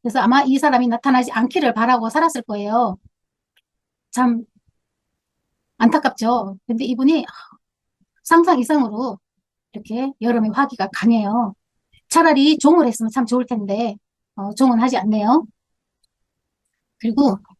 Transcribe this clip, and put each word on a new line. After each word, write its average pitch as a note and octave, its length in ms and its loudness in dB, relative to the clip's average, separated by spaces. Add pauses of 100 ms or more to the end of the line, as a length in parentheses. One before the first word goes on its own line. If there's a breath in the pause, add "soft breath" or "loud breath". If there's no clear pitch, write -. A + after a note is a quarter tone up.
그래서 B3 160 -4
아마 B3 240 4
이 C4 160 0
사람이 B3+ 280 2
나타나지 B3 440 0
않기를 B3 420 0
바라고 A3+ 360 0
살았을 D#4 340 -2
거예요. G#3 540 -2 (1120)
참 A#3+ 320 -2 (1300)
안타깝죠. A3+ 800 0 (100)
근데 A#3 180 -4
이분이 C4+ 400 0 (960 loud breath)
상상 E4 360 4
이상으로 A#3 600 -2 (540)
이렇게 A#3 380 -8 (100)
여름에 A3 320 0
화기가 G3 400 -4
강해요. G#3+ 640 0 (540)
차라리 D4+ 500 4
종을 D4+ 280 4
했으면 A3 240 -4
참 B3+ 140 -2
좋을 B3 220 -2
텐데, G#3 480 -4 (400)
어, G3+ 180 -10
종은 A#3+ 260 2
하지 A#3+ 180 0
않네요. G#3+ 480 0 (1500)
그리고 A3+ 380 0 (220)